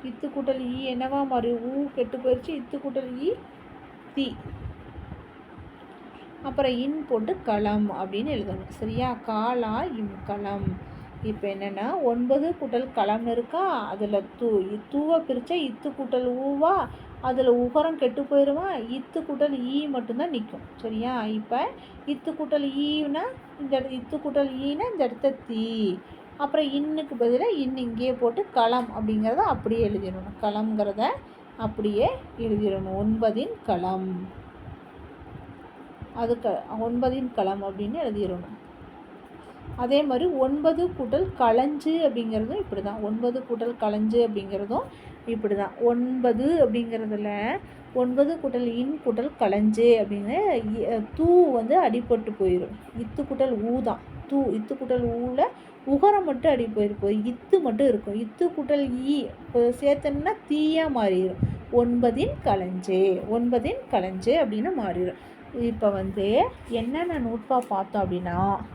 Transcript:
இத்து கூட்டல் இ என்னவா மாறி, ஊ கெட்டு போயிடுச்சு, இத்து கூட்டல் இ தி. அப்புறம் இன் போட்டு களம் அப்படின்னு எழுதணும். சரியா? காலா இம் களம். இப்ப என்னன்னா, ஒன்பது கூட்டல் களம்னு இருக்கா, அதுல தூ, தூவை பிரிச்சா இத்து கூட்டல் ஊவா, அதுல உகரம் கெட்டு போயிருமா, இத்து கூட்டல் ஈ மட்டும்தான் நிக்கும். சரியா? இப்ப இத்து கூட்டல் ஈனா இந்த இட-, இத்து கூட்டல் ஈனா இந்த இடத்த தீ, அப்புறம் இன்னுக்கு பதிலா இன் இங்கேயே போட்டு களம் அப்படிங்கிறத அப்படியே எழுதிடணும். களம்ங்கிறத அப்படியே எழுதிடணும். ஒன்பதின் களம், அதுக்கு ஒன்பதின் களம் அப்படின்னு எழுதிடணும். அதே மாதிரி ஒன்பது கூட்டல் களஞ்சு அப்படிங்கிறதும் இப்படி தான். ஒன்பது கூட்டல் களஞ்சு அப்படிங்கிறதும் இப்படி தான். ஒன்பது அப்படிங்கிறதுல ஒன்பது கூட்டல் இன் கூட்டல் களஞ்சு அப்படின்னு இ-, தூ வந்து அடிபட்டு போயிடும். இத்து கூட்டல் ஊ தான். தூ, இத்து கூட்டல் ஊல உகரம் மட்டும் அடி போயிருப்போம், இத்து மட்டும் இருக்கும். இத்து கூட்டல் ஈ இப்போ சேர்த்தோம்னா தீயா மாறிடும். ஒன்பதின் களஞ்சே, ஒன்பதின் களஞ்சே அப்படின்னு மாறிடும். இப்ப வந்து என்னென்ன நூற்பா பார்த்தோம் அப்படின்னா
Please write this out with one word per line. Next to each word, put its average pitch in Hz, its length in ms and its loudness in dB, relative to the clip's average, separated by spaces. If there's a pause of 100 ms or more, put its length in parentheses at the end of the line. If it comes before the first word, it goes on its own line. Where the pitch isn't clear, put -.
இத்து 262 240 -8
கூட்டல் 269 340 -2
இ 254 220 -6
என்னவா 262 440 -2
மாறி, 240 240 0
ஊ 262 440 -2
கெட்டு 247 220 -2
போயிடுச்சு, 254 320 0
இத்து 285 280 -6
கூட்டல் 262 460 -6
இ 370 100 2 (840)
தி. 269 200 -2 (2000)
அப்புறம் 269 280 2
இன் 277 380 -2
போட்டு 240 340 0
களம் 208 480 2
அப்படின்னு 208 480 -4
எழுதணும். 190 300 -6
சரியா? 240 440 -4 (120)
காலா 226 580 0
இம் 220 280 -6 (160)
களம். 202 600 -4 (360)
இப்ப 214 240 -4
என்னன்னா, 196 560 0
ஒன்பது 262 580 4
கூட்டல் 254 340 0
களம்னு 226 360 2
இருக்கா, 247 560 0
அதுல 202 340 0 (180)
தூ, 202 220 4 (300)
தூவை 302 280 4
பிரிச்சா 262 320 -4
இத்து 294 380 -2
கூட்டல் 247 480 -2
ஊவா, 285 500 2 (340)
அதுல 254 320 4
உகரம் 302 440 2
கெட்டு 269 240 0
போயிருமா, 277 680 2
இத்து 262 320 -6
கூட்டல் 277 440 0
ஈ 285 220 0
மட்டும்தான் 254 420 -2
நிக்கும். 220 340 -6 (120)
சரியா? 226 500 -4
இப்ப 220 420 -2 (380)
இத்து 285 260 -4
கூட்டல் 294 460 -2
ஈனா 294 440 0 (380)
இந்த 269 200 0
இட-, 262 120 -6
இத்து 254 260 -8
கூட்டல் 285 300 0
ஈனா 285 440 -4
இந்த 415 60 -6
இடத்த 269 380 0 (120)
தீ, 220 500 -2 (400)
அப்புறம் 285 340 0
இன்னுக்கு 294 440 -4
பதிலா 247 420 2
இன் 262 200 -2
இங்கேயே 247 360 -2
போட்டு 233 400 0
களம் 240 340 2 (120)
அப்படிங்கிறத 220 360 0
அப்படியே 226 540 2
எழுதிடணும். 190 540 -6
களம்ங்கிறத 214 600 0 (520)
அப்படியே 220 520 0 (280)
எழுதிடணும். 202 600 0
ஒன்பதின் 220 520 2 (140)
களம், 185 640 -2 (1900)
அதுக்கு 233 440 -2 (220)
ஒன்பதின் 254 520 0
களம் 196 300 0
அப்படின்னு 202 420 -6
எழுதிடணும். 202 520 -4 (1160)
அதே 269 280 2
மாதிரி 277 220 2
ஒன்பது 302 640 2
கூட்டல் 269 400 -2 (120)
களஞ்சு 277 640 2
அப்படிங்கிறதும் 226 540 0
இப்படி 202 240 -4
தான். 202 200 -6
ஒன்பது 240 480 -2
கூட்டல் 233 320 -2
களஞ்சு 214 460 4
அப்படிங்கிறதும் 202 560 -2 (420)
இப்படி 214 300 0
தான். 196 160 -2 (100)
ஒன்பது 247 840 4
அப்படிங்கிறதுல 220 960 -2 (340)
ஒன்பது 269 500 2
கூட்டல் 247 320 0
இன் 269 300 -2
கூட்டல் 233 340 0
களஞ்சு 214 680 6
அப்படின்னு 202 340 -2 (380)
இ-, 220 260 0 (120)
தூ 339 360 8
வந்து 247 300 4
அடிபட்டு 240 580 2
போயிடும். 180 360 2 (220)
இத்து 240 260 -6
கூட்டல் 262 400 0
ஊ 240 180 2
தான். 214 180 0 (300)
தூ, 277 220 4
இத்து 220 240 -2
கூட்டல் 240 540 0
ஊல 277 200 2 (360)
உகரம் 370 400 6
மட்டும் 294 260 2
அடி 247 120 4
போயிருப்போம், 208 600 0
இத்து 247 340 2
மட்டும் 269 280 2
இருக்கும். 208 280 2
இத்து 226 320 -2
கூட்டல் 277 580 0
ஈ 285 140 2
இப்போ - 400 -4
சேர்த்தோம்னா 285 760 2 (160)
தீயா 311 460 2
மாறிடும். 185 400 2 (380)
ஒன்பதின் 240 600 4 (100)
களஞ்சே, 185 800 2 (100)
ஒன்பதின் 240 480 0 (120)
களஞ்சே 190 520 2
அப்படின்னு 220 260 -2 (100)
மாறிடும். 180 840 -6
இப்ப 226 280 2
வந்து 196 540 2 (260)
என்னென்ன 285 500 -2
நூற்பா 240 480 0
பார்த்தோம் 196 360 0
அப்படின்னா 180 520 0 (200)